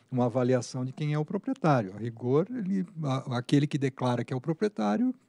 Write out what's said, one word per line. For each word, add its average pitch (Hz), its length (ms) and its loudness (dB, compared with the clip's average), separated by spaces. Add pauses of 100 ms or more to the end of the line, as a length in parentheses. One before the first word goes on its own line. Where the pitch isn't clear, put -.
(120)
uma 123 140 2
avaliação 127 580 0
de 127 80 -6
quem 151 220 -4
é 151 60 0
o 151 60 -2
proprietário. 147 680 0
A 101 60 -10
rigor, 120 500 0
ele, 196 340 -2 (200)
a, 131 340 -2
aquele 143 300 4
que 147 100 -2
declara 127 460 0
que - 100 -8
é - 20 -2
o 127 60 -4
proprietário, 214 720 0 (160)